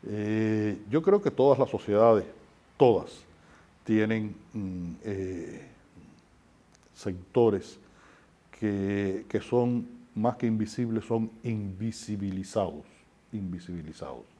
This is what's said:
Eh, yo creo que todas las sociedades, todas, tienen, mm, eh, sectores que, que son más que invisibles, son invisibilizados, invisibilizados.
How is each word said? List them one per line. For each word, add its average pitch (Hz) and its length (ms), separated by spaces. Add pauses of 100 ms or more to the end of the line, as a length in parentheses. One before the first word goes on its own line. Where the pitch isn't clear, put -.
Eh, 107 840
yo 156 140
creo 196 180
que 151 80
todas 131 300
las 127 100
sociedades, 107 560 (500)
todas, 113 480 (600)
tienen, 107 520 (160)
mm, 92 400 (120)
eh, 92 640 (1300)
sectores 101 840 (800)
que, 101 680
que 104 120
son 120 460 (280)
más 120 220
que 123 100
invisibles, 110 580
son 113 240 (140)
invisibilizados, 98 1400 (480)
invisibilizados. 87 960 (140)